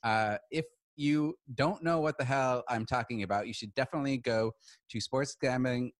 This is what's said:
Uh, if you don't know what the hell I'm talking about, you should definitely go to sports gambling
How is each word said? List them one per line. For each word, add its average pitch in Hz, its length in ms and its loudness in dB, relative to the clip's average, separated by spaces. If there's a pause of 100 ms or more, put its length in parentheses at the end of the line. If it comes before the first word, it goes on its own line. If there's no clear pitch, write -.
Uh, 110 340 2 (140)
if 156 140 -2 (300)
you 151 400 2 (180)
don't 165 300 0
know 165 160 2
what 151 180 0
the 139 80 -2
hell 131 440 2
I'm 113 160 -2
talking 117 380 -2
about, 101 220 0
you 117 80 -10
should 107 220 -10
definitely 139 420 0
go 113 360 0 (360)
to 110 120 -4
sports 131 380 -2
gambling 127 600 0